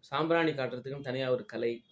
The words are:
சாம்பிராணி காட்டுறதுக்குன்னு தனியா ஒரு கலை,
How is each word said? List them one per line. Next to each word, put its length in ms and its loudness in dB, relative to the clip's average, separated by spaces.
சாம்பிராணி 480 2
காட்டுறதுக்குன்னு 580 -4
தனியா 220 0
ஒரு 140 2
கலை, 280 -2